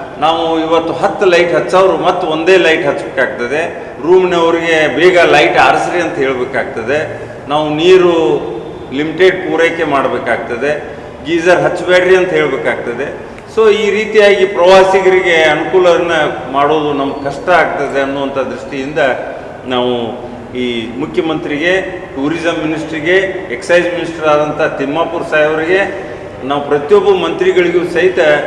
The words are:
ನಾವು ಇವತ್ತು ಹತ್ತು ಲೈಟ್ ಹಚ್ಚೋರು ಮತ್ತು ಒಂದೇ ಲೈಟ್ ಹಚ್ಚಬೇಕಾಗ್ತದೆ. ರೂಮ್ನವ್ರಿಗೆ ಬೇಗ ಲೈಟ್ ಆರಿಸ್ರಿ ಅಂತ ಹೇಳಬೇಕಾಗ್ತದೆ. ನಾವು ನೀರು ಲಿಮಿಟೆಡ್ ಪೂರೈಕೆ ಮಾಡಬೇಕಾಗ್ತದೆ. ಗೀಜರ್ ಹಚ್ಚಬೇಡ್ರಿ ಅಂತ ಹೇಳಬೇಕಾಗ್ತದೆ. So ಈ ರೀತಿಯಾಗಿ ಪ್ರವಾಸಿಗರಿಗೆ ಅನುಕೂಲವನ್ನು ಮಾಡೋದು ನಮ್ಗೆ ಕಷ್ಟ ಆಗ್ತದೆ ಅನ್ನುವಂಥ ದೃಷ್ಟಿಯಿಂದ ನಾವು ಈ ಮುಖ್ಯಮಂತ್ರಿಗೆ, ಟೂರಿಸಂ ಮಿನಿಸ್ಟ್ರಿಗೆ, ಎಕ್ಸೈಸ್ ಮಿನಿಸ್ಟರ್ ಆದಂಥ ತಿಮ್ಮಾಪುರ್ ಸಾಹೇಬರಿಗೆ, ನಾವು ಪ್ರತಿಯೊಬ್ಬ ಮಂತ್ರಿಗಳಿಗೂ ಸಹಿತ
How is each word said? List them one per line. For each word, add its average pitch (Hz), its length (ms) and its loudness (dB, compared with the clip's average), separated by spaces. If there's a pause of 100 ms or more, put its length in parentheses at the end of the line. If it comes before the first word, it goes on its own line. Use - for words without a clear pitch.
(200)
ನಾವು 165 380 0
ಇವತ್ತು 165 340 0
ಹತ್ತು 196 340 0
ಲೈಟ್ 175 280 4
ಹಚ್ಚೋರು 180 420 2
ಮತ್ತು 180 300 -2
ಒಂದೇ 165 300 2
ಲೈಟ್ 160 300 2
ಹಚ್ಚಬೇಕಾಗ್ತದೆ. 135 1040 -4 (120)
ರೂಮ್ನವ್ರಿಗೆ 165 960 2
ಬೇಗ 175 220 4
ಲೈಟ್ 160 400 4
ಆರಿಸ್ರಿ 139 420 2
ಅಂತ 156 180 -4
ಹೇಳಬೇಕಾಗ್ತದೆ. 127 1040 -4 (280)
ನಾವು 151 200 0
ನೀರು 175 460 4 (800)
ಲಿಮಿಟೆಡ್ 156 580 0
ಪೂರೈಕೆ 165 340 -2
ಮಾಡಬೇಕಾಗ್ತದೆ. 127 1120 -4 (300)
ಗೀಜರ್ 170 340 2
ಹಚ್ಚಬೇಡ್ರಿ 180 560 2
ಅಂತ 185 120 2
ಹೇಳಬೇಕಾಗ್ತದೆ. 131 1000 -4 (260)
So 220 180 6
ಈ 208 160 0
ರೀತಿಯಾಗಿ 202 560 4
ಪ್ರವಾಸಿಗರಿಗೆ 185 960 4
ಅನುಕೂಲವನ್ನು 165 1080 2
ಮಾಡೋದು 147 400 0
ನಮ್ಗೆ 139 320 -4
ಕಷ್ಟ 139 240 -6
ಆಗ್ತದೆ 139 520 0
ಅನ್ನುವಂಥ 135 380 -4
ದೃಷ್ಟಿಯಿಂದ 135 600 -6 (680)
ನಾವು 123 640 -4 (280)
ಈ 120 280 -4 (100)
ಮುಖ್ಯಮಂತ್ರಿಗೆ, 160 840 -2 (360)
ಟೂರಿಸಂ 160 480 -2
ಮಿನಿಸ್ಟ್ರಿಗೆ, 156 520 -2 (380)
ಎಕ್ಸೈಸ್ 175 320 2
ಮಿನಿಸ್ಟರ್ 165 420 -4
ಆದಂಥ 151 320 0 (180)
ತಿಮ್ಮಾಪುರ್ 156 520 -2
ಸಾಹೇಬರಿಗೆ, 156 800 0 (340)
ನಾವು 143 240 -4
ಪ್ರತಿಯೊಬ್ಬ 190 420 2
ಮಂತ್ರಿಗಳಿಗೂ 175 800 0
ಸಹಿತ 175 280 0 (280)